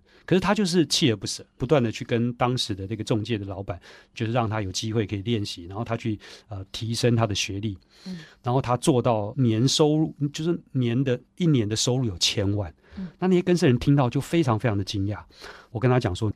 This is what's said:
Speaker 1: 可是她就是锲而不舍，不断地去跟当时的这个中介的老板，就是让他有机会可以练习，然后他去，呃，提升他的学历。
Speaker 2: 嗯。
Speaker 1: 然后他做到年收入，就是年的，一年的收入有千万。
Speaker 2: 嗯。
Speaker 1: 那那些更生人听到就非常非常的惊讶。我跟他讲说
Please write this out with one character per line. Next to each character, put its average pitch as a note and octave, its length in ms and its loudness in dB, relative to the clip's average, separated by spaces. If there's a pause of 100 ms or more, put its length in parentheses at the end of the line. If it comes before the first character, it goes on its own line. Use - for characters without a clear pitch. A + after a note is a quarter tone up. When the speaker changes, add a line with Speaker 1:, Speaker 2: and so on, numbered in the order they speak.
(260)
Speaker 1:
可 - 80 2
是 F3+ 60 4
她 F#3+ 160 2
就 G#3 100 2
是 F#3 220 2
锲 C#3 240 2
而 G#2+ 60 0
不 - 100 -10
舍， - 180 -8 (120)
不 - 80 -4
断 C3+ 180 4
地 A2 80 0
去 A2+ 140 -10
跟 A#2+ 300 0
当 B2 220 0
时 - 160 -4
的 F#2+ 140 -8
这 G#2+ 80 -6
个 G#2 80 -8
中 A2 180 -2
介 A2 160 -2
的 G2+ 80 -6
老 F#2+ 160 -10
板， F#2+ 160 -8 (360)
就 A#2 120 -6
是 A2 60 -4
让 A#2 180 0
他 A2 120 -4
有 F#2+ 100 -6
机 A2 220 -4
会 A2 120 2
可 F#2+ 80 -8
以 G2+ 100 -6
练 A2+ 200 -2
习， F2 220 -10
然 F#2+ 120 -12
后 A2+ 60 -4
他 A2+ 140 -4
去， A2 200 -4 (300)
呃， F#2+ 240 -12
提 A2+ 220 -6
升 A#2+ 240 2
他 A2+ 100 2
的 G2+ 80 -2
学 G2 240 -4
历。 G2+ 180 -6 (300)
Speaker 2:
嗯。 F#3 100 -10 (240)
Speaker 1:
然 B2 120 0
后 C3+ 80 4
他 B2 160 0
做 B2 240 2
到 A2 340 0
年 A#2 320 4
收 D3+ 300 4
入， D#3 160 0 (180)
就 D3 100 -8
是 E3+ 160 0 (140)
年 B2 320 0
的， B2 160 0 (180)
一 F3+ 80 0
年 C3 220 4
的 A2 80 -2
收 B2 220 0
入 C3 80 0
有 F#2 120 -4
千 G2+ 380 0
万。 G2 180 -4 (260)
Speaker 2:
嗯。 F#3 80 -8 (100)
Speaker 1:
那 F3+ 100 0
那 F#3 80 4
些 F3 60 4
更 F3+ 160 2
生 E3 100 4
人 A#2+ 120 4
听 C#3+ 160 4
到 C#3 120 4
就 C3+ 140 -2
非 E3+ 220 0
常 A2 160 2
非 A#2+ 100 0
常 G2+ 80 0
的 G2+ 60 -2
惊 G2 240 -4
讶。 G2+ 120 -6 (520)
我 G#2+ 80 -6
跟 B2 100 2
他 B2+ 100 4
讲 F#2+ 160 -2
说 G#2 200 -2